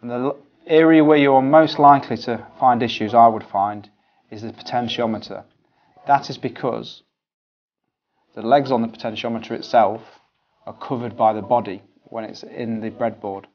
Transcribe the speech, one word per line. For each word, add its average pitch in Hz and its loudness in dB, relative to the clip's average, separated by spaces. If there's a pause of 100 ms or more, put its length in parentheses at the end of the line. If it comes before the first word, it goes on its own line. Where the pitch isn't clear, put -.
And 120 -16
the 120 -8
l-, 127 -4 (280)
area 160 6
where 151 6
you 139 4
are 131 6
most 151 4
likely 143 4
to 113 -8 (140)
find 123 2
issues, 107 -6
I 117 8
would 107 0
find, 104 -6 (400)
is 107 -16
the 110 -12
potentiometer. 113 -8 (600)
That 139 0
is 135 -12
because - -8 (1300)
the 110 -16
legs 131 2
on 120 0
the 113 -4
potentiometer 117 -10
itself 113 0 (640)
are 104 -16
covered 120 -10
by 110 2
the 107 -6
body 101 -4 (240)
when 113 -12
it's - -18
in 113 -10
the 110 -10
breadboard. 107 -8